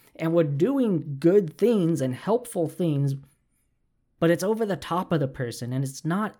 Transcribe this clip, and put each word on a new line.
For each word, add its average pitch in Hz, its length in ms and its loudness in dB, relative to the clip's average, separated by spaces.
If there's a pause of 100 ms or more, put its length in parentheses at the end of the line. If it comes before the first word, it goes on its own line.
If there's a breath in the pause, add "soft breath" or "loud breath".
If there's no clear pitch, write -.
(160 soft breath)
And 165 160 -2
we're 170 120 4
doing 165 720 0
good 175 400 4
things 180 420 2
and 127 140 -2
helpful 190 540 -2
things, 143 460 0 (1040)
but 170 120 2
it's 170 140 2
over 220 200 0
the 196 120 -2
top 180 360 -4
of 156 80 2
the 135 80 -2
person, 120 440 -8
and 135 120 -2
it's 135 200 -10
not 190 360 -2